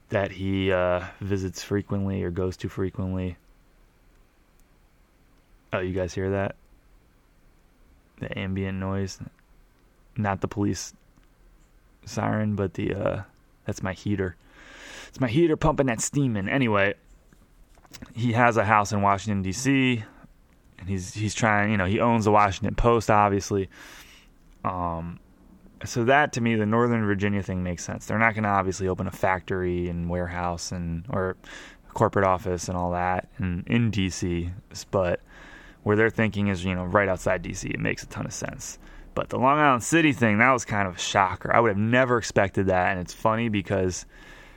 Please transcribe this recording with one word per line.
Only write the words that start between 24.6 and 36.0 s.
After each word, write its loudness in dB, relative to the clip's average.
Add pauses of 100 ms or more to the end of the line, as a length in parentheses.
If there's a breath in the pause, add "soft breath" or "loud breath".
Um, -4 (640)
so -2
that, 4
to -2
me, 2
the 2
Northern 2
Virginia 0
thing -4
makes -6
sense. -10
They're -2
not 2
gonna -2
obviously 0
open -2
a -6
factory -2
and -4
warehouse -4
and, -6
or -4 (580 loud breath)
corporate 2
office 0
and -4
all -2
that -2 (100)
in, -4
in 2
D 0
C, -4 (200)
s-, -14
but 0 (640 loud breath)
where 2
they're 4